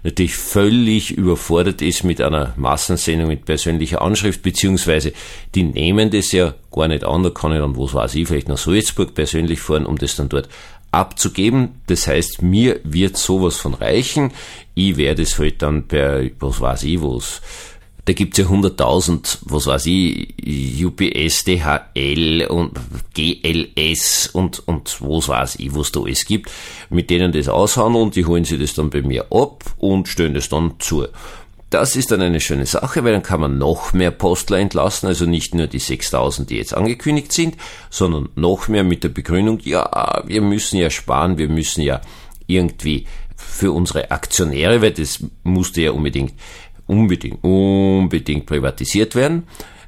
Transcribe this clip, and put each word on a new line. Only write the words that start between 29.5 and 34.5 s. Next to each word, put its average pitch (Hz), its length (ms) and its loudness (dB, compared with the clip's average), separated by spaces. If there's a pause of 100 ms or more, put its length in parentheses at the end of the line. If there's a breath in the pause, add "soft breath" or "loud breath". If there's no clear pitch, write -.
und 95 320 2
stellen 82 240 0
das 69 160 -2
dann 80 300 0
zu. 71 280 -2 (640 loud breath)
Das 95 260 2
ist 127 140 0
dann 95 120 4
eine 85 180 2
schöne 69 240 0
Sache, - 400 -2
weil 117 80 4
dann 98 100 2
kann 82 200 0
man 69 160 0
noch 73 340 0
mehr 90 180 4
Postler 92 460 0